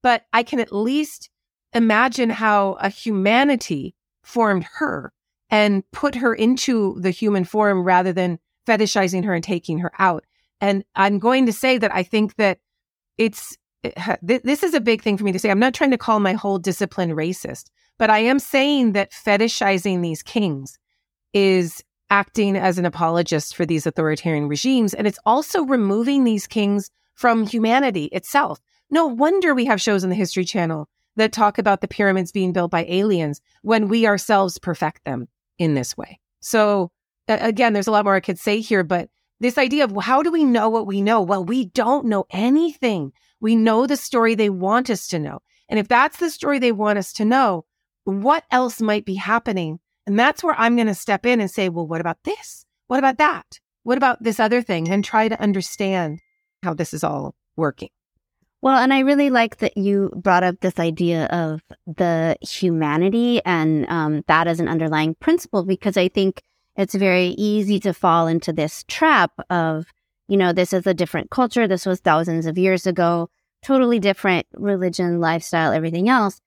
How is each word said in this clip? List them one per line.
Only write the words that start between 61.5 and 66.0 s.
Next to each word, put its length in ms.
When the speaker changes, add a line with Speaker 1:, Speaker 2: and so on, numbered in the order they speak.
Speaker 2:
the 540
humanity 1040
and, 440
um, 380
that 220
as 100
an 100
underlying 460
principle, 500
because 320
I 120